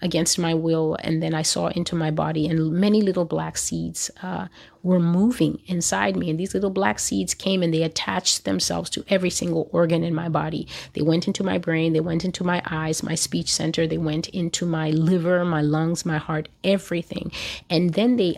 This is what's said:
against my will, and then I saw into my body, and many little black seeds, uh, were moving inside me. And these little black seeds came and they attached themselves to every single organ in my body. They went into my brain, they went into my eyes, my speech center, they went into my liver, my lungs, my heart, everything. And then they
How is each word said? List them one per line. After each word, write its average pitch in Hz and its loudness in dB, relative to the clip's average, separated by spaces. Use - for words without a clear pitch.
against 165 0
my 165 2
will, 160 2
and 160 0
then 160 0
I 156 0
saw 170 0
into 175 -2
my 156 0
body, 156 0
and 160 0
many 208 4
little 180 2
black 160 -4
seeds, 165 -4
uh, 185 -6
were 180 4
moving 175 4
inside 190 0
me. 175 0
And 160 0
these 190 -4
little 196 0
black 202 0
seeds 190 -2
came 190 0
and 170 2
they 160 2
attached - -2
themselves 180 -2
to - -6
every 180 2
single 165 -2
organ 170 2
in 165 -2
my 165 -4
body. 156 -2
They - -2
went 165 2
into 202 -2
my 185 0
brain, 165 0
they 160 2
went 165 -2
into 185 -4
my 175 0
eyes, 160 -2
my - -4
speech 165 -2
center, 165 0
they 160 -2
went 156 -2
into 175 -4
my 160 0
liver, 175 2
my 160 0
lungs, 156 0
my 165 -2
heart, 156 -4
everything. 175 -2
And 175 2
then 233 2
they 185 2